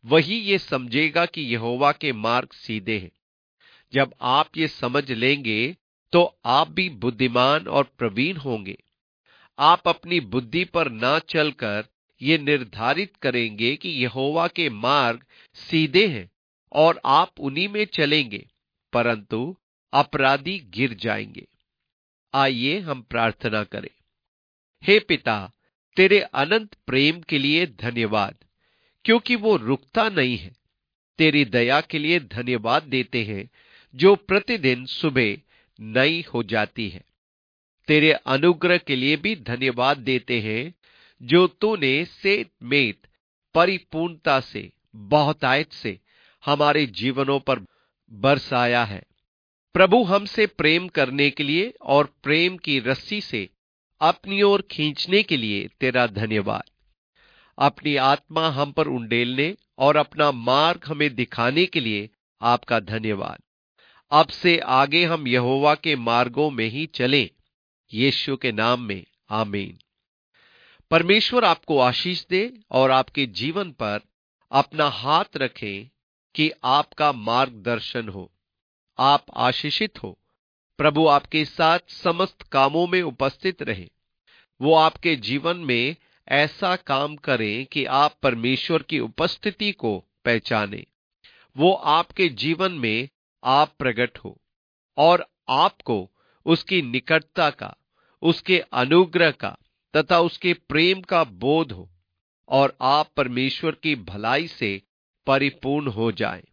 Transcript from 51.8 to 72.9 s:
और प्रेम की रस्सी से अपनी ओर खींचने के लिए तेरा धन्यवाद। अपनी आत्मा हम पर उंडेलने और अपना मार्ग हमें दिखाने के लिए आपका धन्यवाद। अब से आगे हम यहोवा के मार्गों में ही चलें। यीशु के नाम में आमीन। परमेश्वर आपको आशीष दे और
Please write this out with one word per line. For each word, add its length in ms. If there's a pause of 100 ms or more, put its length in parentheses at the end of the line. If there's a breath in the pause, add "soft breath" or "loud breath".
और 420
प्रेम 340
की 220
रस्सी 420
से 280 (520)
अपनी 400
ओर 300
खींचने 520
के 140
लिए 300 (120)
तेरा 280
धन्यवाद। 560 (960 soft breath)
अपनी 360
आत्मा 540
हम 220
पर 160
उंडेलने 680 (220)
और 180
अपना 360
मार्ग 560
हमें 280
दिखाने 500
के 140
लिए 300 (320)
आपका 380
धन्यवाद। 640 (720 soft breath)
अब 160
से 320
आगे 460
हम 220
यहोवा 480
के 200
मार्गों 560
में 160
ही 180
चलें। 440 (640)
यीशु 440
के 140
नाम 300
में 240 (240)
आमीन। 480 (1120 soft breath)
परमेश्वर 540
आपको 340
आशीष 500
दे 240 (180)
और 200